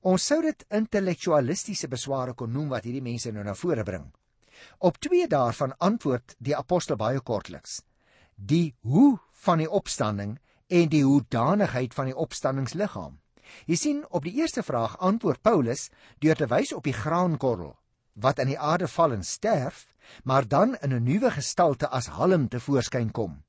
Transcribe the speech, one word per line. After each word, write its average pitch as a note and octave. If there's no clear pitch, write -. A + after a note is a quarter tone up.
Ons F#3
sou D#4
dit D#4
intellektualistiese F#3
besware B2+
kon A#2
noem D3
wat A2
hierdie B2+
mense A#2+
nou G#2
na G2+
vore C3+
bring. F2
Op F3
twee F4+
daarvan C3
antwoord E3
die C#3
apostel C#3+
baie B2
kortliks. -
Die D3
hoe G#3
van E3+
die D#3
opstanding G#2+
en E3+
die D3
hoedanigheid B2
van C3
die C3
opstandingsliggaam. C3+
Jy E3+
sien, D4
op D3+
die F3
eerste D#4+
vraag A#2
antwoord F#3+
Paulus C#3
deur D#3
te C3+
wys E3+
op -
die B2+
graankorrel, C3+
wat B2+
in C3+
die -
aarde D#3+
val D3+
en F#2
sterf, E3
maar C3
dan G3+
in C3+
'n A#2+
nuwe G#3+
gestalte C#3+
as B2+
halm D#3+
tevoorskyn B2
kom. E2